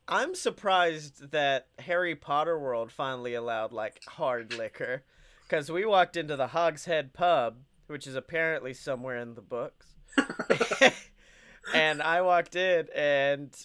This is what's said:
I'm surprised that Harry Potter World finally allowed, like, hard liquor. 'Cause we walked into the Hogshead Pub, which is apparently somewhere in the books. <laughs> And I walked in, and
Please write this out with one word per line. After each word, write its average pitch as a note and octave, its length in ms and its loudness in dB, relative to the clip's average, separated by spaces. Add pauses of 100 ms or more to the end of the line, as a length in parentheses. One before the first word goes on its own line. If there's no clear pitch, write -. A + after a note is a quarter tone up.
I'm B3+ 280 -2
surprised E3+ 960 0
that C#3 360 0 (120)
Harry F3 360 -2
Potter D#3 420 -2
World A#2+ 340 -4
finally B2+ 440 -6
allowed, A2+ 380 -4
like, A2 340 -8
hard A#2+ 460 -4
liquor. A#2 500 -6 (460)
'Cause D#3 220 0
we F3+ 140 -2
walked F#3 320 4
into D3+ 180 -4
the C3 120 0
Hogshead D#3 680 0
Pub, C3+ 500 2 (240)
which D3 200 -10
is C3 80 -10
apparently D#3 580 -2
somewhere B2+ 440 -6
in A#2 180 -10
the A#2 60 -18
books. - 520 -8 (240)
<laughs> - 760 2 (800)
And D#3 280 2
I E3 200 2
walked F3 340 2
in, F3+ 400 2
and C#3+ 580 2 (120)